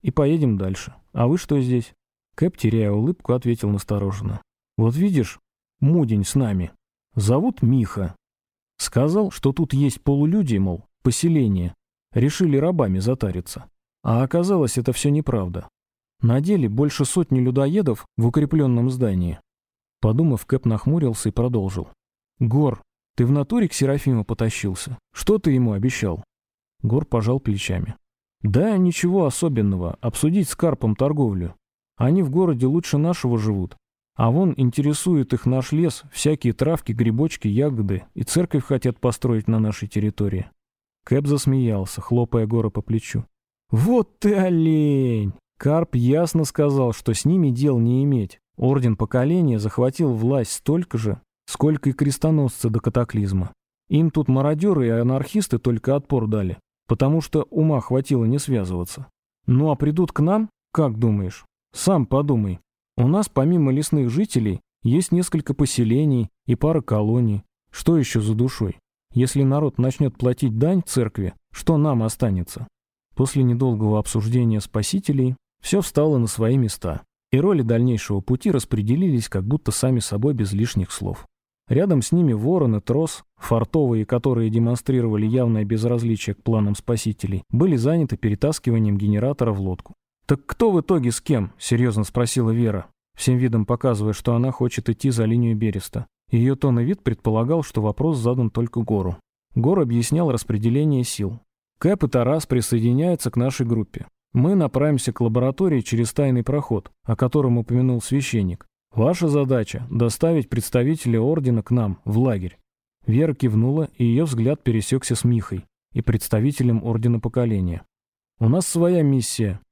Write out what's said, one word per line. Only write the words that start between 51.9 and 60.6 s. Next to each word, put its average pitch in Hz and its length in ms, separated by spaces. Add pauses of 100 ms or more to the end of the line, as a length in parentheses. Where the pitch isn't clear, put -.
крестоносцы 143 720
до 110 120
катаклизма. 101 720 (360)
Им 160 220
тут 151 180
мародёры 147 600
и - 20
анархисты 131 680
только 127 380
отпор 131 300
дали, 104 320 (280)
потому 139 340
что 147 300
ума 156 300
хватило 127 440
не 123 140
связываться. 95 680 (400)
Ну 139 240
а 139 60
придут 156 360
к - 80
нам, 208 300 (220)